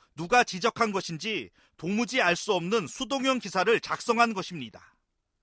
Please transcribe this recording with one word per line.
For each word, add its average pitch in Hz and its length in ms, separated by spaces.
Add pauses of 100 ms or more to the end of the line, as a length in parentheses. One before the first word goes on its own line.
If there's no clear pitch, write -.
(160)
누가 175 280
지적한 220 480
것인지 175 580 (260)
도무지 226 460
알 175 140
수 - 180
없는 180 320
수동형 262 540
기사를 196 400
작성한 226 540
것입니다. 170 640 (480)